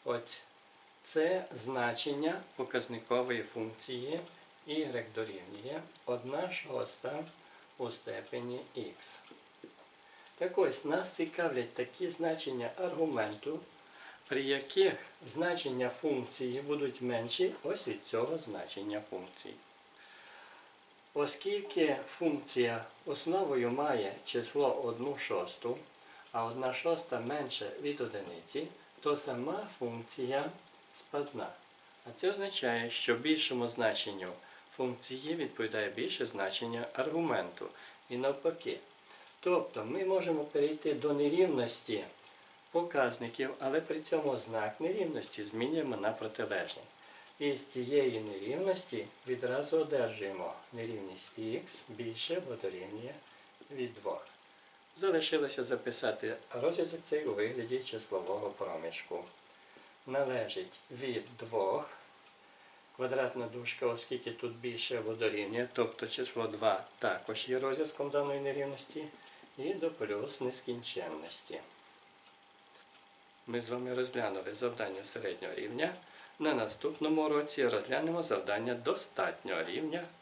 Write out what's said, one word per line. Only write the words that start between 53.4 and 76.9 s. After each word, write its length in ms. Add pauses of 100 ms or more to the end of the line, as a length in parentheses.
від 220
двох. 340 (680)
Залишилося 680
записати 720 (260)
розв'язок 440
цей 200
у 80
вигляді 460
числового 720
проміжку. 720 (840)
Належить 720 (120)
від 320 (160)
двох, 500 (1080)
квадратна 520
дужка, 380
оскільки 460
тут 240
більше 420
або 160
дорівнює, 600
тобто 340
число 400
два 360 (160)
також 500
є 100
розв'язком 500
даної 300
нерівності, 640 (540)
і 160
до 180
плюс 500
нескінченності. 1200 (1900)
Ми 140
з 80
вами 240
розглянули 600
завдання 500
середнього 520
рівня. 380 (460)
На 140
наступному 720